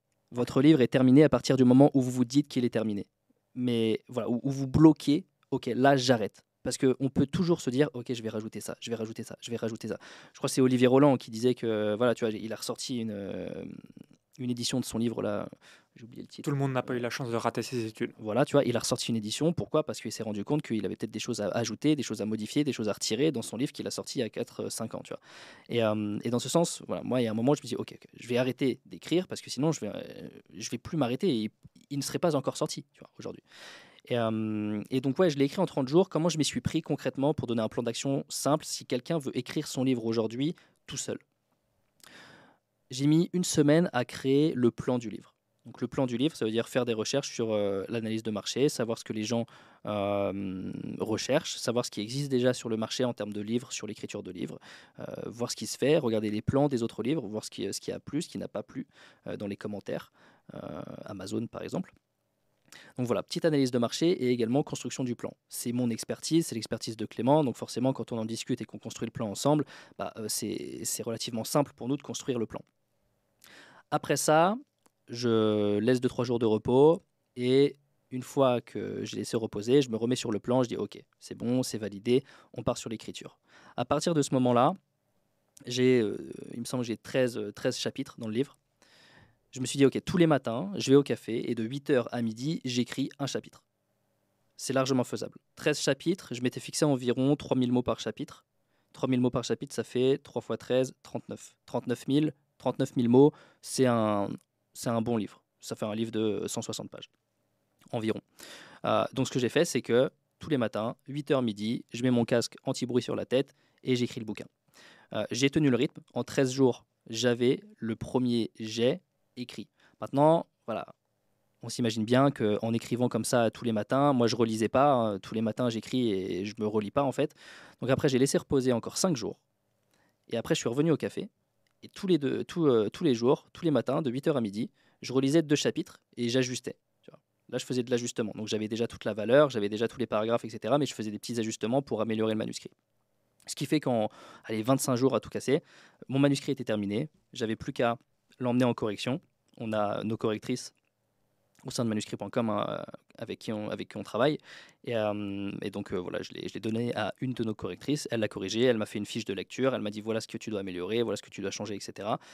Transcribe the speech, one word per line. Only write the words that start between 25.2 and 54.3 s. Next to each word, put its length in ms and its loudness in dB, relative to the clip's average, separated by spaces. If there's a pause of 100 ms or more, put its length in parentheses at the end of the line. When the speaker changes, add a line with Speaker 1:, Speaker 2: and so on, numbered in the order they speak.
Speaker 1:
Et, 160 2
euh, 400 0
et 60 -2
dans 100 0
ce 80 -8
sens, 400 2
voilà, 160 -4
moi, 160 0
il 40 2
y 40 0
a 20 -2
un 40 -4
moment, 200 4
je 80 -8
me 60 -12
dis, « 100 -4
Ok, 160 -8
ok, 120 -20 (120)
je 80 -18
vais 120 0
arrêter 480 0
d'écrire 420 -4
parce 120 -10
que 100 -14
sinon, 200 0
je 100 -2
vais, 140 -6
euh, 340 -12 (240)
je 180 -12
vais 80 -6
plus 180 -8
m'arrêter 320 0
et 60 4 (100)
il, 60 -4 (400)
il 80 -4
ne 40 -4
serait 160 -4
pas 160 0
encore 220 -2
sorti, 360 -6
tu 80 -20
vois, 180 -20
aujourd'hui. » 240 -12 (640)
Et, 120 0
euh, 720 -2
et 100 0
donc, 180 -2
ouais, 120 6
je 80 -4
l'ai 80 4
écrit 140 -4
en 60 2
trente 220 -2
jours. 200 4
Comment 200 0
je 100 -2
m'y 60 2
suis 160 -4
pris 220 -2
concrètement 520 -2
pour 120 -6
donner 160 0
un 60 0
plan 140 -4
d'action 460 -2
simple 360 0
si 200 -10
quelqu'un 340 -2
veut 200 -6
écrire 280 -4
son 180 -2
livre 200 2
aujourd'hui 520 0 (300)
tout 120 -12
seul ? 200 -6 (1700)
J'ai 160 -2
mis 260 4
une 120 0
semaine 480 4
à 120 0
créer 500 2
le 160 4
plan 280 -2
du 100 -6
livre. 240 -14 (320)
Donc, 140 -14
le 80 -4
plan 180 0
du 120 -4
livre, 180 0
ça 80 -4
veut 60 0
dire 180 0
faire 160 0
des 80 -2
recherches 400 -2
sur, 200 -2
euh, 360 0
l'analyse 340 -4
de 80 -4
marché, 380 0
savoir 300 -2
ce 60 -16
que 100 -6
les 100 -4
gens, 220 -2 (400)
euh, 840 -2 (260)
recherchent, 580 -2
savoir 300 -2
ce 40 -10
qui 100 -10
existe 300 -4
déjà 220 2
sur 160 -6
le 80 -2
marché 280 -2
en 100 -2
termes 180 -6
de 80 -6
livres, 320 -4
sur 140 -10
l'écriture 360 -10
de 80 -12